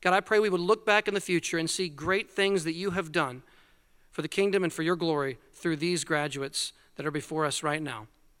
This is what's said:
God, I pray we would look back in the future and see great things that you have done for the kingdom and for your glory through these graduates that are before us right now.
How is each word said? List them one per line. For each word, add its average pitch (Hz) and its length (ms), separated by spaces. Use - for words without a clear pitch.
God, 180 120
I 196 80
pray 214 180
we 214 100
would 180 120
look 180 240
back 208 240
in 202 40
the 202 60
future 175 380
and 160 120
see 185 200
great 165 420
things 196 320
that 165 80
you 180 200
have 175 200
done 135 320
for - 120
the 156 80
kingdom 196 340
and 165 80
for - 100
your 170 140
glory 147 420
through 165 220
these 160 300
graduates 143 680
that 139 100
are 151 60
before 156 340
us 139 160
right 151 200
now. 120 260